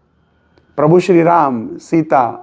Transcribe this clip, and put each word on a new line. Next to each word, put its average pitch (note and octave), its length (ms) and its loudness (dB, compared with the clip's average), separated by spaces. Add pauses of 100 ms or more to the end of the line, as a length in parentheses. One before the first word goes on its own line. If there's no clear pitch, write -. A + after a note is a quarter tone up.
(760)
प्रभू D#3 220 2
श्रीराम, E3 680 0 (140)
सीता, D3 600 -2